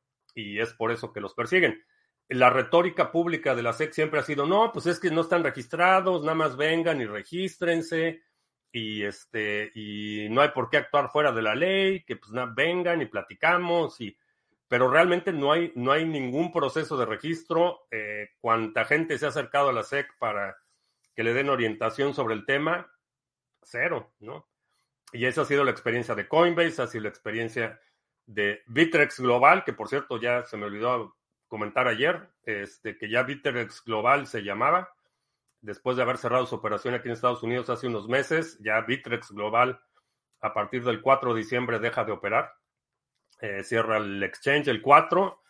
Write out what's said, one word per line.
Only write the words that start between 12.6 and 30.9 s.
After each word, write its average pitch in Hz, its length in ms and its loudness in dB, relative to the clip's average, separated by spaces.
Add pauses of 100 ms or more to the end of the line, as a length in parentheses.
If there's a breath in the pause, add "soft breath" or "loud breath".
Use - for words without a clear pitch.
y 117 60 -4
platicamos", 165 920 -2
y, 104 160 -12 (520)
pero 123 240 4
realmente 175 420 4
no 143 180 2
hay, 170 240 2
no 123 160 0
hay 156 140 2
ningún 147 460 -2
proceso 151 460 -2
de 123 100 0
registro. 165 840 -2
Eh, 107 400 -8 (100)
cuanta 113 460 0
gente 156 320 0
se 147 80 -2
ha 143 40 0
acercado 143 400 2
a 127 40 2
la 113 80 0
sec 139 380 -6
para 101 360 -4 (600)
que 113 80 -2
le 117 100 2
den 139 160 2
orientación 120 640 0
sobre 113 220 0
el 104 100 -10
tema, 156 480 -2 (720)
cero, 139 560 -4
¿no? 135 280 -16 (640)
Y 120 140 -4
esa 127 160 0
ha 135 40 2
sido 143 180 2
la 131 80 2
experiencia 117 420 -4
de 104 140 -6
Coinbase, 165 520 2
ha 127 60 -2
sido 110 200 -8
la 104 40 -4
experiencia 113 720 -6 (460)
de 104 400 -2
Bitrex 151 520 2
Global, 131 440 6
que 127 100 -6
por 104 160 -10
cierto 135 300 -4
ya 120 260 -2
se - 120 -12
me 104 80 -6
olvidó 110 520 -4 (300)